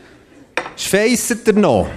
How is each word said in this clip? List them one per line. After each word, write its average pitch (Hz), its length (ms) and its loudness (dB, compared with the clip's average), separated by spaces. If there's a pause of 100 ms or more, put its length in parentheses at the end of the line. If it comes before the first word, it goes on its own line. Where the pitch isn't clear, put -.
(760)
Schweisset 220 720 -2
er 208 60 4
noch. 120 420 2